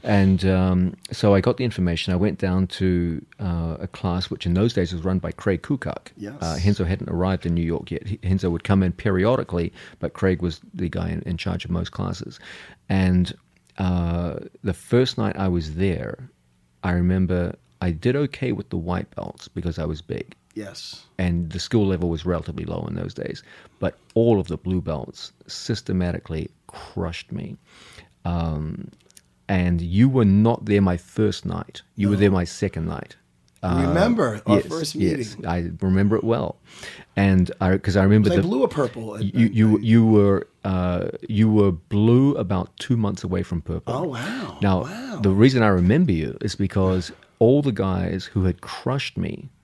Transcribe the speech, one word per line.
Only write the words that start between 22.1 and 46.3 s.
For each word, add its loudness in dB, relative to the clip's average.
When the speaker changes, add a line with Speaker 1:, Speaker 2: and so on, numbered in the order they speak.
Speaker 1:
relatively -4
low -8
in -8
those -8
days. -10
But -4
all 4
of -4
the -6
blue -2
belts -10
systematically -4
crushed -10
me. -10
Um, -4
and 2
you 4
were 4
not 4
there 4
my 2
first -2
night. -8
You 0
were 4
Speaker 2:
No. -2
Speaker 1:
there 6
my 2
second -4
night. -10
Uh, 0
Speaker 2:
Remember 2
our 4
Speaker 1:
yes, 0
Speaker 2:
first -6
Speaker 1:
yes, -2
Speaker 2:
meeting. -14
Speaker 1:
I -2
remember 4
it 0
well. -2
And 4
I, 2
'cause 0
I 6
remember 6
Speaker 2:
Was 4
I 4
Speaker 1:
the 0
Speaker 2:
blue 0
or 2
purple -4
at -4
Speaker 1:
you, -2
Speaker 2:
that -4
Speaker 1:
you, 6
Speaker 2:
night? 4
Speaker 1:
you 6
were, 6
uh, -2
you 4
were 6
blue 4
about -4
two -2
months -2
away -2
from -4
purple. -6
Speaker 2:
Oh, -4
wow. -8
Speaker 1:
Now, 2
Speaker 2:
Wow. -12
Speaker 1:
the 4
reason 6
I 4
remember 4
you -2